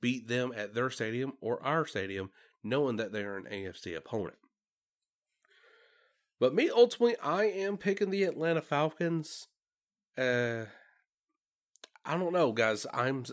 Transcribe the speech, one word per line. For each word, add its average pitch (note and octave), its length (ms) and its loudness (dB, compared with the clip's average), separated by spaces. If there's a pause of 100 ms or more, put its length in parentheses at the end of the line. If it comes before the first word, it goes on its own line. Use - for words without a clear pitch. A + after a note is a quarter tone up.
beat B2 260 -2
them B2 280 0
at G#2 180 -6
their B2 160 0
stadium B2 500 -4
or A#2+ 240 -4
our D3+ 220 0
stadium, F#2+ 460 -4 (320)
knowing B2+ 340 2
that G#2+ 140 -4
they're G2+ 260 -4
an F#2+ 140 -10
A G2 160 -6
F F2 100 -10
C F2 160 -8
opponent. F#2 440 -6 (2000)
But B2+ 160 4
me, C4 160 4
ultimately, A#3+ 480 6
I F3 260 0
am G3 320 -2
picking G3 320 0
the G3 140 2
Atlanta D#3+ 380 0
Falcons. D#3 840 -2 (720)
Uh, A#2+ 480 0 (1400)
I D#3 140 -2
don't F3+ 160 0
know, D#3+ 180 4
guys. A2 400 2
I'm, B2+ 420 0